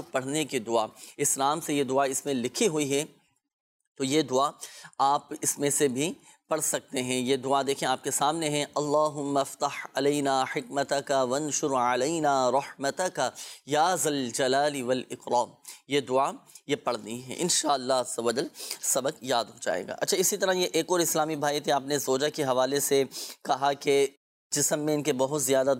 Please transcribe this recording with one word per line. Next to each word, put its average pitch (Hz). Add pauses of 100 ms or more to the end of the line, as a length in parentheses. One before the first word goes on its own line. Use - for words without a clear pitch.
(120)
پڑھنے 139
کی 131
دعا، 110 (300)
اس -
نام 143
سے 156
یہ 143
دعا 131
اس 135
میں 143
لکھی 123
ہوئی 147
ہے، 147 (920)
تو 139
یہ 143
دعا 131 (480)
آپ 139 (120)
اس -
میں 143
سے 143
بھی 135 (360)
پڑھ 156
سکتے -
ہیں۔ 127
یہ 127
دعا 135
دیکھیں 131
آپ 131
کے 147
سامنے 151
ہے، 147 (100)
اللہم 147
افتح -
علینا 139
حکمتک 139 (160)
وانشر 143
علینا 131
رحمتک 143 (460)
یا 151
ذا 156
الجلال 139
والاکرام۔ 123 (400)
یہ 143
دعا 131 (360)
یہ 143
پڑھنی 120
ہے، 120
انشاءاللہ 135
عز 127
و 117
جل 123 (360)
سبق 139
یاد 120
ہو 107
جائے 90
گا۔ 104
اچھا، -
اسی 185
طرح 190
یہ 180
ایک 160
اور 180
اسلامی 160
بھائی 147
تھے، 151
آپ 139
نے 143
زوجہ 135
کے 151
حوالے 131
سے 139 (400)
کہا 139
کہ 139 (440)
جسم 147
میں 151
ان 147
کے 143
بہت 135
زیادہ 131